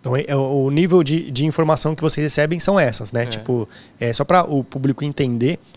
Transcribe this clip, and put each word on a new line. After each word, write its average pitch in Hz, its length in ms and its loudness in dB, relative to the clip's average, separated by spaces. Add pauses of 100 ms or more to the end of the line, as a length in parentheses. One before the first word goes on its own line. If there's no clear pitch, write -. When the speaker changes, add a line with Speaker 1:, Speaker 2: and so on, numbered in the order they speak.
Speaker 1:
Então, 127 160 -2
é, 147 120 0
é, 143 80 -2
o 135 340 0
nível 170 320 4
de, 151 280 -2
de 131 140 -2
informação 156 500 0
que - 60 -10
vocês 151 240 0
recebem 151 360 0
são 196 180 2
essas, 113 340 -2
né? 117 120 0
Speaker 2:
É. - 20 -6
Speaker 1:
Tipo, 113 420 -4 (320)
é, 117 120 -2
só 143 120 -2
pra 175 200 4
o 143 180 -2
público 139 420 -2
entender, 135 540 -2 (180)